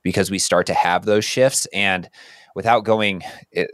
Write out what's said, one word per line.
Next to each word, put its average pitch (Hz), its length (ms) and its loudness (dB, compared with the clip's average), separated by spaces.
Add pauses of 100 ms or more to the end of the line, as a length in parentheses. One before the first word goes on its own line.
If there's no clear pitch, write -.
because 92 280 0
we 98 80 -2
start 90 280 2
to 90 80 -2
have 90 300 0
those 107 200 2
shifts. - 480 0
And 95 360 -2 (460)
without 113 300 2
going, 104 380 0 (320)
eh, - 200 -2